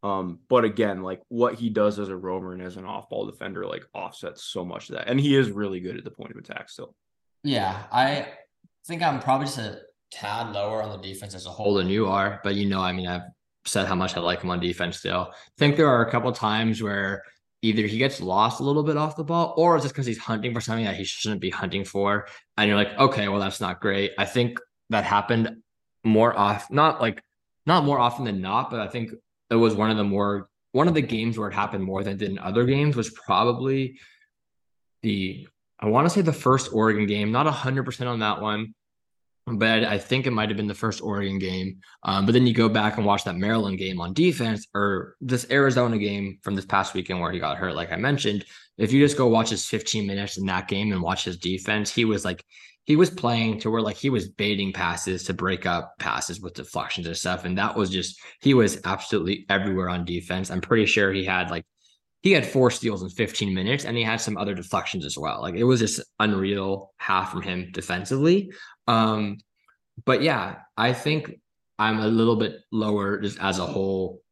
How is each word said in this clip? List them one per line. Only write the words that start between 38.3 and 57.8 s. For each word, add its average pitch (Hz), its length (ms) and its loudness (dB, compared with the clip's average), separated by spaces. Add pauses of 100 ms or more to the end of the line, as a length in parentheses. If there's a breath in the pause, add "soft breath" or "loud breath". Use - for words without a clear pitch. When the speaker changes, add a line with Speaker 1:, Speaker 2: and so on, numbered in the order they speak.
Speaker 2:
one, 107 340 -4 (680)
but 110 380 2
I 101 160 0
think 127 260 0
it 131 60 0
might 107 180 0
have 104 80 -2
been 107 80 -2
the 101 80 -4
first 107 300 -4
Oregon 101 340 -2
game. 92 400 -4 (240 loud breath)
Um, 98 240 2
but 107 60 4
then 123 160 8
you 113 80 4
go 113 120 4
back 107 300 2
and 107 80 0
watch 101 200 2
that 92 100 -4
Maryland 101 420 0
game 92 240 -6
on 87 100 -6
defense, 117 600 2
or 101 480 -2
this 123 300 -2
Arizona 123 480 4
game 101 420 -4
from 104 140 -4
this 95 100 -4
past 98 300 0
weekend 92 240 -4
where 85 120 -2
he 92 60 -4
got 78 200 -2
hurt, 87 180 -4
like 87 160 -6
I 82 60 -4
mentioned. 107 460 -2 (360 loud breath)
If 110 120 2
you 139 140 8
just 143 120 2
go 131 100 4
watch 113 240 4
his - 160 -4
fifteen 107 400 -2
minutes 98 320 -6
in 95 80 -2
that 92 200 -2
game 104 240 0
and 92 120 0
watch 90 220 -2
his 90 120 -6
defense, 98 540 -2
he 117 140 2
was, 107 200 0
like, 90 180 -6 (420 loud breath)
he 151 100 4
was 180 160 6
playing 113 480 0
to 113 100 -2
where, 113 120 2
like, 104 160 -4
he 135 120 -2
was 101 200 -2
baiting 101 440 -2
passes 87 520 -4
to 95 80 -4
break 90 340 -2
up 85 320 -2
passes 87 420 -4
with 92 140 -12
deflections - 500 -8
and 82 100 -6
stuff. 90 300 -4
And 90 140 -4
that 101 160 -2
was 95 160 0